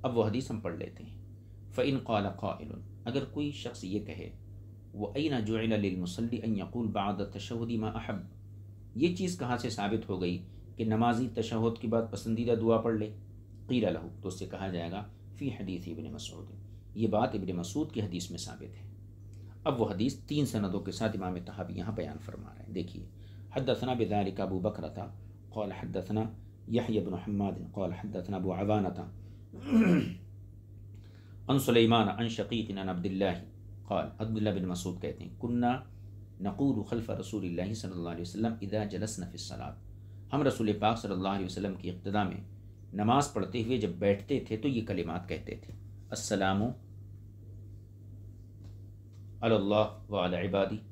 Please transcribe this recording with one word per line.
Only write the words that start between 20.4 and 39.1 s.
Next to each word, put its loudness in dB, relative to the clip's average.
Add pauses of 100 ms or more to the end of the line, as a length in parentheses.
सनदों 0
के -6
साथ 0
इमाम -2
तहावी -6
यहाँ -4
बयान -4
फरमा -10
रहे -14
हैं। -10
देखिए, -6 (480)
हद्दसना 2
बिज़ालिका 2
अबू 0
बकर -2
था, -6 (480)
क़ाल -2
हद्दसना 0 (480)
यहया 4
इब्न -2
हम्माद, 2 (200)
क़ाल 0
हद्दसना -4
अबू 0
अवाना 4
था, -6 (500)
<clears throat> 2
अन 8
सुलेमान, 8
अन 2
शकीक, -2
अन -2
अब्दुल्लाह, 2 (540)
क़ाल, 0
अब्दुल्लाह 2
बिन 0
मसूद -4
कहते -6
हैं, -12
कुन्ना 2 (720)
नक़ूलु 2
खल्फ़ -2
रसूलिल्लाहि -2
सल्लल्लाहु -4
अलैहि -6
वसल्लम 0 (100)
इज़ा 0
जलसना -4